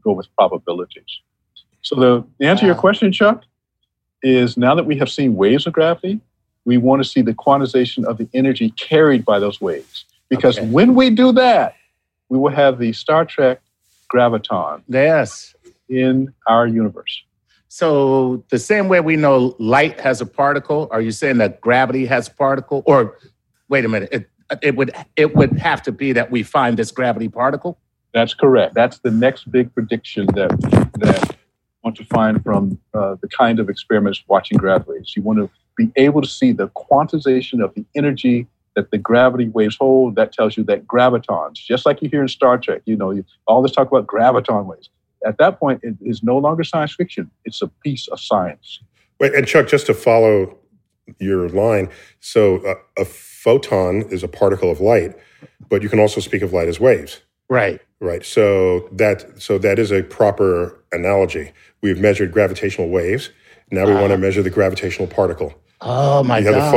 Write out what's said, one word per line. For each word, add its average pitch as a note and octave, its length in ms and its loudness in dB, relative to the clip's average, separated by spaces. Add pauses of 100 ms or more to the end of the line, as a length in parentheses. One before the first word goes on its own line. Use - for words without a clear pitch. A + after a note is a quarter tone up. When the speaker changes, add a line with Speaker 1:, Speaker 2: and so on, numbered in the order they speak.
Speaker 1:
go G#2 100 0
with F#2 140 -6 (100)
probabilities. F2 680 -2 (760)
So - 120 -6
the, B2 300 4 (140)
the C#3 80 0
answer F#3+ 160 2
to G3+ 40 4
your F3 80 4
Speaker 2:
Wow. - 60 -10
Speaker 1:
question, - 320 2
Chuck, G#3+ 320 0 (760)
is B2+ 340 2
now B2 180 4
that E3+ 120 0
we D3+ 100 -2
have C#3+ 120 -2
seen B2+ 280 -2
waves A2 300 2
of E3 80 -6
gravity, E3+ 460 -2 (440)
we B2 140 2
want C3 260 2
to - 40 -10
see C3+ 120 -2
the A2+ 140 0
quantization B2+ 680 0
of A2 140 -6
the A#2 160 -6
energy B2+ 360 0
carried D3 540 2
by G#2 140 2
those G2+ 220 -4
waves. D#2+ 440 -8 (240)
Because B2+ 300 0
Speaker 2:
Okay. A2 80 -6
Speaker 1:
when G3+ 300 4
we C4 140 4
do B3+ 220 4
that, B3+ 440 4 (520)
we C3 100 0
will C#3+ 120 2
have C3+ 300 2
the A#2 120 -2
Star D#3 320 0
Trek C3 360 0 (520)
graviton G#2+ 760 0
Speaker 2:
Yes. C3+ 680 0 (340)
Speaker 1:
in C3 440 0 (160)
our A#2 180 4
universe. A2+ 560 -4 (560)
Speaker 2:
So C3+ 680 0
the B2 100 -2
same G3+ 300 0
way F3+ 120 4
we D#3+ 160 0
know C3+ 420 2
light C#3 420 0
has B2 220 -2
a G#2 40 -10
particle, C#3+ 640 -2
are A2+ 120 -2
you A2+ 100 -4
saying C3+ 260 -2
that G#2 220 0
gravity B2+ 460 0
has A#2+ 200 -2
a - 40 -18
particle? C3+ 560 -2
Or B2+ 320 2 (500)
wait C3+ 160 0
a A2+ 60 -2
minute, G2+ 220 -4
it, A2 180 -8 (320)
it C#3 140 0
would, C3+ 160 -2 (240)
it D3+ 200 2
would C#3 220 4
have D3+ 240 -2
to B2+ 100 -6
be C3+ 220 -4
that A#2 160 -2
we A#2+ 120 -2
find A#2+ 360 0
this A2 120 -4
gravity A2+ 380 -4
particle? C#3 480 -4 (380)
Speaker 1:
That's A2+ 180 0
correct. B2 400 4
That's A#2 280 0
the A#2+ 100 -2
next B2 420 -2
big B2 220 0
prediction A2+ 540 -6
that, F#2+ 300 0 (420)
that - 320 0
I - 20 -14 (500)
want A2 120 -8
to A2 100 -20
find A2 360 0
from, G2 380 -2 (140)
uh, G2 260 -4
the - 80 -12
kind A#2 320 0
of G2 80 -4
experiments G2+ 580 -2
watching G2 300 0
gravity. F#2+ 440 0 (140)
You G#2+ 60 -6
want G#2+ 200 0
to G2 100 -4 (260)
be A#2 200 0
able C#3+ 260 4
to C3 60 -4
see B2+ 240 0
the G2 160 -4
quantization C#3 920 -2
of G2 120 -4
the G#2+ 100 -12 (100)
energy C3 520 -2 (280)
that G2+ 160 -4
the G#2+ 60 -4
gravity B2 540 2
waves G#2+ 280 -2
hold. C3 380 2
That A2 160 0
tells G#2+ 240 -2
you A2 80 -4
that G2+ 220 -4
gravitons, A#2 680 0
just - 280 -6
like D3 160 2
you D3+ 80 -6
hear D3 140 -2
in C3 60 -2
Star B2+ 280 2
Trek, - 300 -6
you A2 100 -2
know, G2 140 -4
you, G2 120 -6 (240)
all A#2+ 140 4
this C3 120 0
talk C3+ 200 2
about A#2+ 140 2
graviton A2+ 580 0
waves. - 240 -18 (360)
At G#2+ 140 -4
that F#3 200 2
point, C3+ 240 -2
it A2+ 200 -10
is A2 200 -8
no B2 160 0
longer D#3 240 -2
science D#3 320 -4
fiction. - 340 -8 (180)
It's - 140 -12
a G2 60 -6 (160)
piece C3+ 260 -8
of - 120 -10
science. - 600 -6 (380)
Speaker 3:
Wait, C#3 160 0
and C3+ 100 2
Chuck, D3+ 220 2
just C#3+ 200 0
to G#2+ 80 0
follow A2 600 2 (640)
your F#2+ 300 -2
line, G2+ 400 0 (320)
so, G2+ 380 2
uh, F#2+ 160 -4 (240)
a G2 60 -2
photon G2+ 960 -2
is F#2 200 -8
a F2 60 -10
particle F#2+ 420 0
of D#2+ 100 -4
light, F#2+ 360 0 (520)
but G2+ 140 0
you G#2 60 -6
can A2 100 0
also G#2 220 2
speak G2 220 -6
of F2+ 100 -6
light E2+ 160 -2
as E2 100 -6
waves. G#2 440 0 (260)
Speaker 2:
Right. G#2 320 -2 (180)
Speaker 3:
Right. E2+ 260 -8
So F#2+ 680 0
that, G2+ 500 -2
so G2+ 160 -2
that G2+ 220 0
is G#2 100 0
a F#2+ 120 0
proper F#2+ 760 -2 (140)
analogy. F2 580 -2 (300)
We've F#2 180 -2
measured G2 320 0
gravitational F#2 600 -2
waves. F#2 400 -4 (420)
Now F#2+ 140 0
we G#2 80 4
Speaker 2:
Ah. G2 80 2
Speaker 3:
wanna G2 160 2
measure G2 240 0
the F#2 80 -2
gravitational F#2 580 -2
particle. E2+ 460 -4 (260)
Speaker 2:
Oh, C#3 420 0
my A#2+ 160 0
Speaker 3:
You G2+ 80 2
have C3 100 4
Speaker 2:
God. C#3+ 100 0
Speaker 3:
the D3 100 0